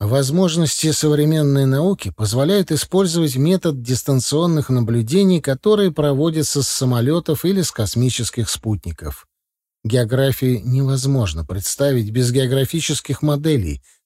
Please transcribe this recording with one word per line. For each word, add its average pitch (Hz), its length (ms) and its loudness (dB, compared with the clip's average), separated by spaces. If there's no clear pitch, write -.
Возможности 156 880 0
современной 147 760 2
науки 143 440 0
позволяют 139 640 0
использовать 165 640 0
метод 156 440 0
дистанционных 139 880 0
наблюдений, 127 720 2
которые 196 520 0
проводятся 147 720 0
с - 60 -2
самолетов 131 760 0
или 190 180 2
с - 80 -2
космических 117 800 -2
спутников. 85 760 -8
Географию 127 800 0
невозможно 127 800 0
представить 107 680 -2
без 120 220 0
географических 135 880 -2
моделей, 143 600 0